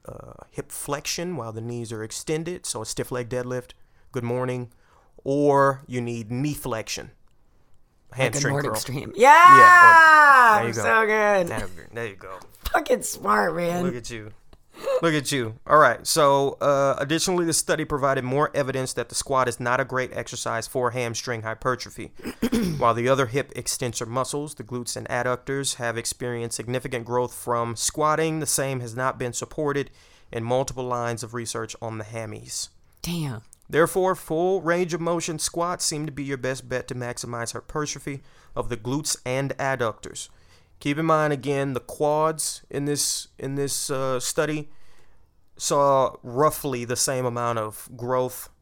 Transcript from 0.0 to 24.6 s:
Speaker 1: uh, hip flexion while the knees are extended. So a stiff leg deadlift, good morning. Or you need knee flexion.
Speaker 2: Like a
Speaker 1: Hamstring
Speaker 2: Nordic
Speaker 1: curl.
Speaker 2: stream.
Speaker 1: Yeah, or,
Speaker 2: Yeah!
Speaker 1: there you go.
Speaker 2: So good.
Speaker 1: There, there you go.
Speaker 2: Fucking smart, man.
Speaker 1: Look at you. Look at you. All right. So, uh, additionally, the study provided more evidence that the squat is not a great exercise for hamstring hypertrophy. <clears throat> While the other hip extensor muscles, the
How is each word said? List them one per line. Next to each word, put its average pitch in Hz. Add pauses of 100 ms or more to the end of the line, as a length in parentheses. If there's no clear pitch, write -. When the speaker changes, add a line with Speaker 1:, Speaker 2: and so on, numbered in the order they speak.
Speaker 1:
uh, - (160)
hip -
flexion 165
while 113
the 110
knees 117
are 110
extended. 160
So 113
a 113
stiff -
leg 123
deadlift, 123 (400)
good 123
morning. 123 (520)
Or 139
you 123
need 117
knee 143
flexion. 110 (1000)
Speaker 2:
Like 123
a 131
Speaker 1:
Hamstring 127
Speaker 2:
Nordic -
Speaker 1:
curl. 110
Speaker 2:
stream. -
Speaker 1:
Yeah, 254
or, 359
Speaker 2:
Yeah! 311
Speaker 1:
there 117
you 117
go. 113
Speaker 2:
So 220
good. 208
Speaker 1:
There, 107 (240)
there 117
you 98
go. 92 (320)
Speaker 2:
Fucking 294
smart, 202
man. 175
Speaker 1:
Look 180
at -
you. 107 (720)
Look 165
at 143
you. 117
All 147
right. 131
So, 139
uh, 139
additionally, 165
the 160
study 156
provided 135
more 135
evidence 131
that -
the -
squat 131
is 117
not 127
a 131
great 127
exercise 117
for 120
hamstring 117
hypertrophy. 110 (300)
<clears throat> 190
While 117
the 120
other 135
hip 127
extensor 120
muscles, 131
the 120